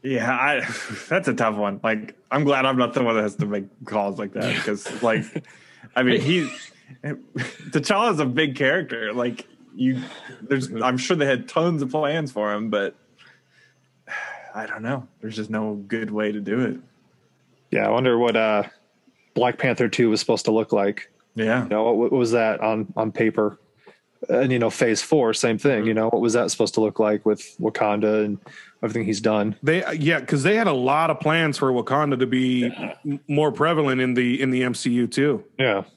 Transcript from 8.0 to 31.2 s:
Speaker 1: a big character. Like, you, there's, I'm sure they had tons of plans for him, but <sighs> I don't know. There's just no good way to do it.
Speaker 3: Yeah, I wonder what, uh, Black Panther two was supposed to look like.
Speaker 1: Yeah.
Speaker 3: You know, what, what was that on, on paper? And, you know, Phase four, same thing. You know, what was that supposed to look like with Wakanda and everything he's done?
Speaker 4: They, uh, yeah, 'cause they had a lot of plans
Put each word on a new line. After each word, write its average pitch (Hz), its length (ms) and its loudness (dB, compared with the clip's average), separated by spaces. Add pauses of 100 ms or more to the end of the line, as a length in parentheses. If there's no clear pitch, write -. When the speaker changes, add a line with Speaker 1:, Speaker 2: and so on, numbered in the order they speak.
Speaker 1:
a 143 60 2
big 135 300 0
character. 127 560 -2
Like, 120 340 -4 (280)
you, 127 260 0 (420)
there's, 131 300 -2 (100)
I'm 127 160 0
sure 175 180 0
they 147 100 2
had 131 220 0
tons 165 340 0
of 131 80 -4
plans 151 420 -2
for 104 200 -2
him, 107 180 -4
but 101 240 -2 (1120)
<sighs> - 460 -12
I 110 120 -8
don't 107 160 -8
know. 123 240 -6 (140)
There's 110 160 -10
just 107 140 -8
no 107 240 -4
good 104 360 -6
way 107 220 -2
to 104 80 -6
do 107 200 -2
it. 120 160 -2 (920)
Speaker 3:
Yeah, 107 160 2
I 104 40 2
wonder 120 280 4
what, 117 180 4
uh, 107 280 2 (680)
Black 123 220 2
Panther 127 320 0
two 117 220 4
was 107 100 2
supposed - 260 0
to 113 40 2
look 110 220 2
like. 104 380 0 (240)
Speaker 1:
Yeah. 113 280 0
Speaker 3:
You 101 80 -4
know, 107 140 2
what, 117 120 4
what 117 160 2
was 120 200 2
that 113 280 2
on, 107 360 -2
on 110 160 -2
paper? 107 460 0 (680)
And, 127 240 2
you 123 80 2
know, 113 100 2
Phase 113 320 2
four, 127 320 2
same 113 240 0
thing. 113 280 2
You 113 80 2
know, 110 160 2
what 117 100 2
was 117 140 2
that 110 160 2
supposed - 240 -2
to 113 80 0
look 107 180 0
like 107 260 2
with - 320 -2
Wakanda 107 680 0
and 101 140 -4 (440)
everything 113 220 -2
he's 104 180 -2
done? 107 420 0
Speaker 4:
They, 160 180 2
uh, - 100 -4
yeah, 156 280 0
'cause 135 240 -2
they 196 100 4
had 220 140 2
a 160 40 2
lot 143 380 2
of 151 80 0
plans 156 400 0